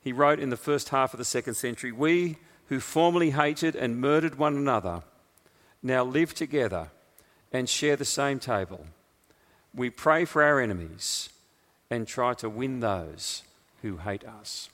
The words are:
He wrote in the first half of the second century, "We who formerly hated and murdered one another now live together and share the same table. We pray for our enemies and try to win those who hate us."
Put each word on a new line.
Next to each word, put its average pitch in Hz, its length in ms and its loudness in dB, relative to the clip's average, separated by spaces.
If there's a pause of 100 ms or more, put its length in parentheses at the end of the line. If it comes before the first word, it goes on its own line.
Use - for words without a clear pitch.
He 131 120 -6
wrote 143 260 6
in 139 120 -2
the 120 60 -2
first 143 340 -2
half 131 220 2
of 123 60 -14
the 123 60 -6
second 120 300 -2
century, 120 360 -6
"We 160 480 2 (300)
who 135 100 -2
formerly 170 540 2
hated 151 420 0
and 120 260 -2
murdered 147 360 2
one 147 200 2
another 104 460 0 (800)
now 127 220 2
live 151 280 0
together 113 580 -2 (640)
and 127 160 0
share 147 280 2
the 139 80 -4
same 139 340 -2
table. 95 480 -4 (880)
We 123 160 -4
pray 160 340 4
for 156 180 2
our 147 180 6
enemies 87 680 -4 (600)
and 117 160 -4
try 123 280 0
to 117 140 -6
win 127 320 -4
those 92 640 -4 (400)
who 101 140 -6
hate 98 280 -8
us." - 500 -14